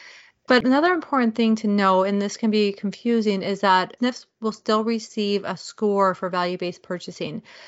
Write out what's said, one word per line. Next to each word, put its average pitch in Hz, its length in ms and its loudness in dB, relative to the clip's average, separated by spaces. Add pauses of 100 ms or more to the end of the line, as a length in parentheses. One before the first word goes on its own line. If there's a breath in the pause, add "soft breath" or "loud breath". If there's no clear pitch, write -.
(480 loud breath)
But 247 180 4
another 302 280 2
important 247 420 0
thing 220 220 2
to 214 100 -4
know, 190 360 4
and 202 180 0
this 202 160 -6
can 220 140 0
be 208 200 2
confusing, 208 680 -2
is 196 180 -4
that 185 400 2
snifs 247 280 -4 (120)
will 220 140 -4
still 220 280 0
receive 214 600 -4
a 185 140 -8
score 196 580 0
for 185 140 -6
value-based 180 520 -4
purchasing. 175 600 -10 (240 loud breath)